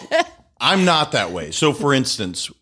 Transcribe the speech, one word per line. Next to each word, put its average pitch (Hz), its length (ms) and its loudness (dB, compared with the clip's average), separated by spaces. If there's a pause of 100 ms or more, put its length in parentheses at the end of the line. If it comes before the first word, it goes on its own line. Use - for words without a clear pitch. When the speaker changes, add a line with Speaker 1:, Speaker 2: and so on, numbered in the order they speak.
(100)
Speaker 1:
do. 311 80 2 (240)
Speaker 2:
<laughs> - 180 -20
Speaker 1:
I'm 185 240 2
not 160 280 2
that 104 200 0
way. 80 200 -8
So, 151 200 2
for 143 220 0
instance, 110 560 -2 (120)